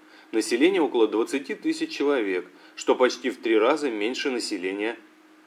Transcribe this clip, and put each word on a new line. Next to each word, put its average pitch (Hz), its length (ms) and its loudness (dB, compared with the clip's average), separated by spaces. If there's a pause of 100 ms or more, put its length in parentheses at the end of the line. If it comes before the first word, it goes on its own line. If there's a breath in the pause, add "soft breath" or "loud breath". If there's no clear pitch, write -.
(320 loud breath)
Население 135 500 2
около 117 260 2
двадцати 117 480 -2
тысяч 160 340 -4
человек, 110 560 -2 (300 loud breath)
что - 200 2
почти 127 360 0
в - 60 -8
три 110 200 2
раза 143 320 2
меньше 113 400 -4
населения 107 680 -4 (500)